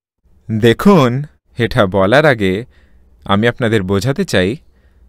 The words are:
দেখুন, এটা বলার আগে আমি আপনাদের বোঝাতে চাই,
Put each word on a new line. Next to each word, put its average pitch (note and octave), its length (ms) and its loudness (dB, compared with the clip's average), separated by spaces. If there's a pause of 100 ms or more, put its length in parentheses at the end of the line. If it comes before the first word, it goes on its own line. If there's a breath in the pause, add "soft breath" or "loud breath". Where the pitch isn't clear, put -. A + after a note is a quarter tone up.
(520)
দেখুন, B2 720 2 (340)
এটা A#2 280 0
বলার G2+ 400 2
আগে A2 400 0 (600)
আমি G2+ 220 0
আপনাদের A2+ 360 -2
বোঝাতে G#2+ 420 -4
চাই, G#2 320 -2 (500)